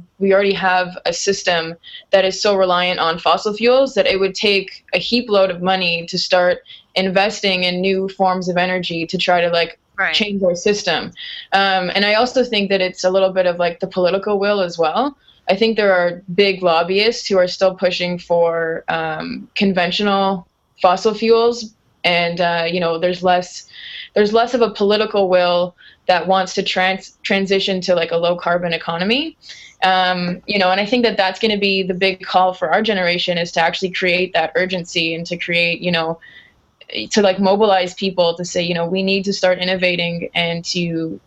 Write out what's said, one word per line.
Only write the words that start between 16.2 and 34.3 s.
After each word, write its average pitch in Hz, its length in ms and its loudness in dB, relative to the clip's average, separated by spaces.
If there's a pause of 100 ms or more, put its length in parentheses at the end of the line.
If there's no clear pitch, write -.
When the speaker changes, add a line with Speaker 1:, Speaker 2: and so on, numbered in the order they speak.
Speaker 1:
big 196 260 2
lobbyists 185 640 2
who 196 100 0
are 180 120 4
still 185 260 0
pushing 180 420 -2
for, 165 720 0
um, 160 680 -6
conventional 196 880 0 (340)
fossil 190 340 2
fuels, 226 600 2 (300)
and, 175 360 0
uh, 170 300 0
you 180 80 -2
know, 165 200 0
there's 180 260 -2
less, 180 440 0 (460)
there's 208 180 2
less 233 220 2
of 233 80 2
a 214 80 2
political 208 580 0
will 180 460 2 (320)
that 180 220 2
wants 190 260 0
to 196 80 -2
trans-, 190 640 -2
transition 196 560 0
to, 180 160 2
like, 165 160 -2
a 170 40 0
low 175 200 0
carbon 175 360 -2
economy. 190 640 -2 (460)
Um, 180 640 0
you 202 140 -2
know, 185 100 4
and 190 100 0
I 208 60 -2
think 240 200 2
that 202 100 0
that's 190 240 -2
gonna 214 180 0
be 196 240 0
the 185 120 -4
big 185 280 -2
call 185 320 2
for 165 160 -4
our 202 120 2
generation, 180 540 0
is 170 140 -4
to 170 100 -2
actually 175 300 0
create 180 440 0